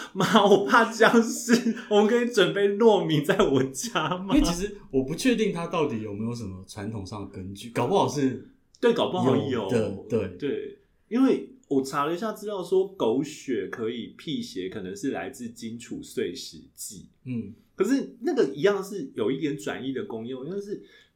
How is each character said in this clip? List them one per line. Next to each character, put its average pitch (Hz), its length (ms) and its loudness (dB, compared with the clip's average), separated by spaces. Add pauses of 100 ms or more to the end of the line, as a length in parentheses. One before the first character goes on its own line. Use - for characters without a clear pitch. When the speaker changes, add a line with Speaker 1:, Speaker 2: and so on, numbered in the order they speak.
(140)
Speaker 1:
：“妈， 190 300 4
我 202 220 8
怕 226 260 4
僵 226 300 6
尸， 226 540 2 (160)
我 208 60 6
们 208 100 6
可 240 120 4
以 240 80 0
准 180 240 4
备 202 180 2
糯 202 360 6
米 156 160 4
在 185 160 2
我 143 280 4
家 180 520 -4
吗？” 196 180 -4
Speaker 2:
因 302 60 8
为 - 0 -
其 165 140 2
实 202 220 -6 (120)
我 131 140 2
不 139 100 -6
确 240 220 2
定 202 180 0
它 170 140 -6
到 165 200 0
底 113 140 -4
有 104 100 -8
没 104 140 -6
有 117 80 -4
什 120 100 -10
么 92 240 -10
传 104 240 -10
统 101 140 -8
上 104 160 -10
的 101 80 -10
根 95 240 -12
据， 117 160 -14
搞 120 160 -2
不 185 100 0
好 - 120 4
是 131 420 -2 (320)
Speaker 1:
对， 233 120 4
搞 - 180 0
不 - 80 -2
好 131 180 4
有。 139 120 0
Speaker 2:
有 110 200 -2
的， 110 220 0 (180)
对。 104 180 0 (120)
Speaker 1:
对， 120 400 -6 (280)
因 247 160 2
为 202 280 2 (180)
我 135 140 2
查 143 220 -2
了 160 80 0
一 180 40 -2
下 220 160 -4
资 208 140 -12
料 196 160 -6
说， 190 320 2
狗 127 280 2
血 110 440 -6
可 117 220 -6
以 117 180 -8 (100)
辟 135 240 -6
邪， 92 280 -8
可 104 120 -10
能 90 140 -10
是 135 160 -4
来 92 180 -6
自 117 200 -12
荆 117 300 -12
楚 - 240 -12
碎 104 320 -6
石 - 220 -14 (180)
记。 85 320 -16 (160)
Speaker 2:
嗯。 113 300 -8 (220)
Speaker 1:
可 190 100 0
是 240 340 -2
那 302 140 -2
个 233 100 4 (100)
一 143 100 -8
样 196 200 2
是 185 320 -10
有 117 160 0
一 135 80 -2
点 151 180 -4
转 123 300 -8
移 135 60 -6
的 113 100 -6
功 113 240 -10
用， 131 180 -10
因 165 60 -8
为 202 80 -6
是 202 240 -10 (320)